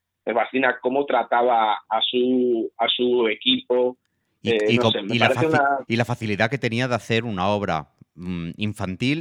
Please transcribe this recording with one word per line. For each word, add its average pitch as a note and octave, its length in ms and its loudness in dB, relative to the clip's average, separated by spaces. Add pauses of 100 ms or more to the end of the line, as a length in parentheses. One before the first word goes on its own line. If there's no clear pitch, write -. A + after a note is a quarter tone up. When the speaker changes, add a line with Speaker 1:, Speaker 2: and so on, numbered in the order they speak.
(260)
Speaker 1:
me A2 80 -2
fascina B2 480 0
cómo C3+ 240 0
trataba A#2+ 680 2 (140)
a A2 140 -2
su, B2 760 0
a A#2 120 0
su B2 380 2
equipo. B2 720 0 (440)
Speaker 2:
Y, A#2+ 100 0
Speaker 1:
Eh, A2+ 60 2 (120)
Speaker 2:
y A#2 80 4
Speaker 1:
no B2 60 2
Speaker 2:
co-, A2 80 4
Speaker 1:
sé, G#2 120 -2
me G#2+ 120 -2
Speaker 2:
y A#2 40 0
la A#2+ 100 4
Speaker 1:
parece C#3+ 180 0
Speaker 2:
faci-, - 20 0 (100)
Speaker 1:
una C#3 280 0
Speaker 2:
y A2+ 80 -2
la A#2 100 2
facilidad A2 440 0
que C3+ 80 -4
tenía A#2+ 300 -2
de A#2+ 80 -2
hacer A2+ 280 0
una G2 260 -2
obra, F#2 400 -2 (260)
mm, E2+ 420 -8
infantil G#2 640 -4